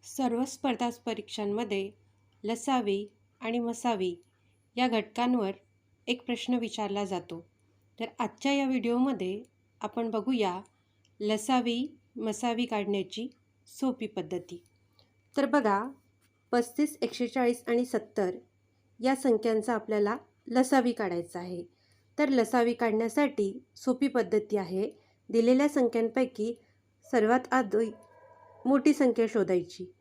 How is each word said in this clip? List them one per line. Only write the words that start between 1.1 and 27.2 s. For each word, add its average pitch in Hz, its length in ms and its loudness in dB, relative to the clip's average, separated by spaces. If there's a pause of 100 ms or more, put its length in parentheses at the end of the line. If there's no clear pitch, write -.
लसावी 208 640 -2 (340)
आणि 233 180 -2
मसावी 233 560 -2 (640)
या 247 120 2
घटकांवर 226 640 0 (560)
एक 247 200 -4
प्रश्न 247 280 -2
विचारला 208 500 -4
जातो. 180 420 -8 (540)
तर 226 40 -4 (140)
आजच्या 254 340 -2
या 277 140 2
व्हिडिओमध्ये 240 760 0 (380)
आपण 226 300 -4
बघूया 214 500 0 (600)
लसावी, 233 760 0 (200)
मसावी 226 480 -2
काढण्याची 208 640 -2 (380)
सोपी 254 400 -4
पद्धती. 180 600 -8 (720)
तर 277 100 2
बघा, 226 440 2 (600)
पस्तीस, 294 500 0
एकशे 240 260 -4
चाळीस 240 400 0
आणि 240 160 2
सत्तर 208 460 -2 (680)
या 262 160 2
संख्यांचा 226 580 2
आपल्याला 214 420 0 (300)
लसावी 254 460 4
काढायचा 175 460 -4
आहे. 175 240 -8 (560)
तर 302 100 4
लसावी 240 440 4
काढण्यासाठी 226 920 0 (120)
सोपी 262 320 0
पद्धती 214 480 0
आहे. 190 340 -2 (380)
दिलेल्या 254 400 6
संख्यांपैकी 233 880 0 (580)
सर्वात 233 280 4 (120)